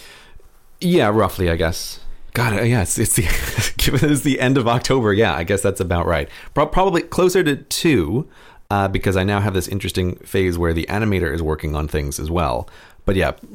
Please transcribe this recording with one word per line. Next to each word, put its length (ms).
Yeah, 280
roughly, 420
I 60
guess. 420
God, 240
uh, 40
yeah, 200
it's, 160
it's 180
the, 100
<laughs> 20
given 340
it's 100
the 160
end 200
of 100
October, 440
yeah, 220
I 80
guess 200
that's 180
about 260
right. 220
Pro-, 140
probably 360
closer 400
to 140
two, 720
uh, 180
because 280
I 80
now 160
have 140
this 140
interesting 480
phase 420
where 140
the 160
animator 440
is 100
working 320
on 140
things 320
as 100
well. 380
But 120
yeah, 160